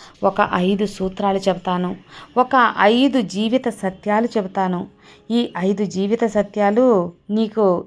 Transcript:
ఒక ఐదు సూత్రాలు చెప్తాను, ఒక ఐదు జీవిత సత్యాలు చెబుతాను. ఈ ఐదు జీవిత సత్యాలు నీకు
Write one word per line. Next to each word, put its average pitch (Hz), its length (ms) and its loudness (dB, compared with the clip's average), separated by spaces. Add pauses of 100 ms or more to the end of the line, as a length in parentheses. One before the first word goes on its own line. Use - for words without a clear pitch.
(240)
ఒక 202 300 0
ఐదు 196 320 0
సూత్రాలు 190 600 -4
చెప్తాను, 180 420 -2 (480)
ఒక 254 180 2 (220)
ఐదు 247 420 4
జీవిత 220 480 -2
సత్యాలు 208 680 -2
చెబుతాను. 190 440 -2 (500)
ఈ 233 100 2 (180)
ఐదు 196 260 0
జీవిత 196 400 -2
సత్యాలు 208 640 0 (440)
నీకు 220 360 0 (200)